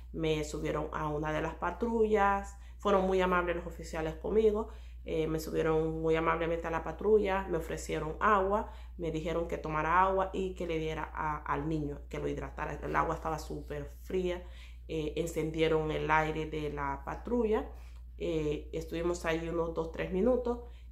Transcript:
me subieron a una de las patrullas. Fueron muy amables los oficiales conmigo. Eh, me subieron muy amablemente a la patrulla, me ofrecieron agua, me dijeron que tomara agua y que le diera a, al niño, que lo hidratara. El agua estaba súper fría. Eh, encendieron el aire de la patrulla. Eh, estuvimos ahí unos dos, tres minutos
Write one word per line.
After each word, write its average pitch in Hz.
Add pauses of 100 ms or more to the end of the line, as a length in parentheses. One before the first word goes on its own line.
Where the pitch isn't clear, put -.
(120)
me 156
subieron 151
a 151
una 151
de 151
las 160
patrullas. 202 (220)
Fueron 196
muy 185
amables 175
los 175
oficiales 160
conmigo. 214 (360)
Eh, 160
me 156
subieron 160
muy 160
amablemente 165
a 165
la 160
patrulla, 190
me 175
ofrecieron 156
agua, 202 (240)
me 165
dijeron 165
que 160
tomara 160
agua 190
y 185
que 180
le 165
diera 156
a, 151
al 143
niño, 143
que 151
lo 143
hidratara. 147
El 151
agua 160
estaba 160
súper 147 (100)
fría. 180 (440)
Eh, 156
encendieron 156
el 151
aire 156
de 156
la 143
patrulla. 220 (480)
Eh, 156
estuvimos 170
ahí 165
unos 165
dos, 165
tres 160
minutos 240 (320)